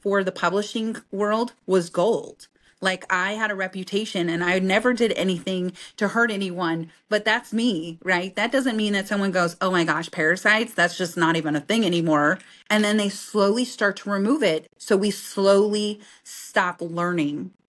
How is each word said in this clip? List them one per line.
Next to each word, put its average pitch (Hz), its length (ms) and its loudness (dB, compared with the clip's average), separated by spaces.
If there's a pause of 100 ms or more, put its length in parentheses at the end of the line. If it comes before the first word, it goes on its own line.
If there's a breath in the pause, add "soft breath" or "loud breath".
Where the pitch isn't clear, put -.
for 196 220 2
the 185 80 -2
publishing 208 680 -2 (140)
world 208 420 -2 (120)
was 180 240 2
gold. - 580 -2 (320 soft breath)
Like, 185 320 -2
I 185 200 0
had 214 180 -2
a 208 60 -4
reputation 190 760 -4
and 170 140 -2
I 180 160 2
never 208 340 2
did 233 200 2
anything 180 600 -2 (220 loud breath)
to 202 140 0
hurt 233 200 2
anyone, 175 600 -4 (180 soft breath)
but 208 160 0
that's 226 260 0
me, 180 520 -2
right? 185 320 -2
That 226 160 -2
doesn't 247 260 0
mean 208 160 0
that 196 140 -2
someone 196 240 0
goes, 170 280 0
"Oh 190 120 0
my 175 120 2
gosh, 160 280 -2
parasites, 208 640 0
that's 170 200 2
just 175 220 -4
not 165 180 4
even 156 200 -2
a 147 40 0
thing 226 240 0
anymore." 165 540 2 (320 loud breath)
And 208 140 2
then 208 140 2
they 208 120 0
slowly 208 560 0
start 202 320 -2
to - 140 -8
remove 202 320 0
it. 160 340 0
So - 180 0
we 202 140 2
slowly 208 920 2 (240 loud breath)
stop - 560 -4
learning. 170 720 -4 (180)